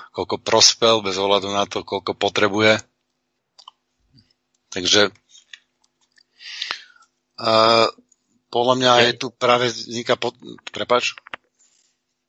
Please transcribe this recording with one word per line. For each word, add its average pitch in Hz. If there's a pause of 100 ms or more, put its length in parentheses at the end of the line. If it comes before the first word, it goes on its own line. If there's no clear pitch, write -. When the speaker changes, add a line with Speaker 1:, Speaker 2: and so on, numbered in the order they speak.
(180)
Speaker 1:
koľko 98
prospel, 113
bez 95
ohľadu 98
na 101
to, 101
koľko 98
potrebuje. 107 (1900)
Takže, 95 (2250)
eh, 113 (640)
podľa 120
mňa 127
Speaker 2:
Je- 120
Speaker 1:
je 120
tu -
práve 123
vzniká... 117
Pod-, 120 (340)
prepáč. - (1120)